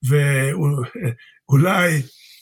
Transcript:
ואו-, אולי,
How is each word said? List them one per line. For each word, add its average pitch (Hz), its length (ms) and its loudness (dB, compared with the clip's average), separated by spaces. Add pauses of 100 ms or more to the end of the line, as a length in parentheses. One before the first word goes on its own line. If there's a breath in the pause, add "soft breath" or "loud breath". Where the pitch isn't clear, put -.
ואו-, 143 760 0 (680 loud breath)
אולי, 170 520 2 (400 loud breath)